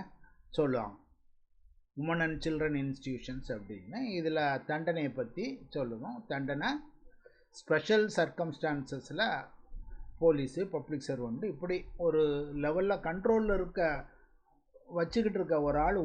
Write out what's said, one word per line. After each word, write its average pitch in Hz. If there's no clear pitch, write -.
சொல்லுவாங்க. 127
Women 165
and 160
children 156
institutions 135
அப்படின்னு. 107
இதுல 160
தண்டனையை 156
பத்தி 131
சொல்லுவோம். 131
தண்டனை 143
ஸ்பெஷல் 214
சர்க்கம்ஸ்டான்சஸ்ல 151
போலீஸு, 156
பப்ளிக் 147
சர்வெண்ட், 123
இப்படி 180
ஒரு 160
லெவல்ல 175
கண்ட்ரோல்ல 208
இருக்க, 185
வச்சுக்கிட்டு 190
இருக்க 165
ஒரு 143
ஆள், 175